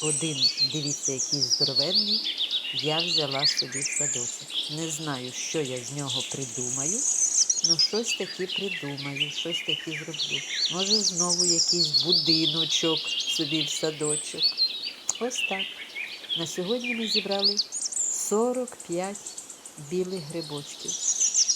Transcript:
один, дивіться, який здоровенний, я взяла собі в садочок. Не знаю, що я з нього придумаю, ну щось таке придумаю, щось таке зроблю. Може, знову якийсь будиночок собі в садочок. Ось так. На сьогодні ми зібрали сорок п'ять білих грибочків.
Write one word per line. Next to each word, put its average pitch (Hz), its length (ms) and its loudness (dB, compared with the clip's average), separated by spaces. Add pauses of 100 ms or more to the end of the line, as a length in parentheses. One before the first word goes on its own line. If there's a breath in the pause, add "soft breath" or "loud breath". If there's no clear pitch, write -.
один, 156 360 0 (360)
дивіться, 147 380 0
який 139 300 0
здоровенний, 139 800 2 (520)
я 147 260 0
взяла 147 480 2
собі 131 320 0
в 139 60 -2 (120)
садочок. - 760 -2
Не 160 180 -2
знаю, 143 440 -4
що - 280 -2
я 127 160 -2
з 120 140 -8
нього 139 400 -2
придумаю, 131 680 -2 (680)
ну 156 100 6
щось 226 340 2
таке 185 340 -4
придумаю, 143 840 -4
щось - 360 -4
таке - 240 -2
зроблю. 156 500 -4 (300)
Може, 196 320 2
знову 175 420 2
якийсь - 580 4
будиночок 160 960 4 (100)
собі 156 540 0
в 147 60 -4
садочок. 151 720 -2 (760)
Ось 247 300 -2
так. 196 160 -2 (720)
На 165 100 -2
сьогодні 233 480 -2
ми 226 120 -2
зібрали 196 480 2 (560)
сорок 240 640 0 (100)
п'ять 185 300 -2 (720)
білих 185 340 -2
грибочків. 151 680 -6 (640)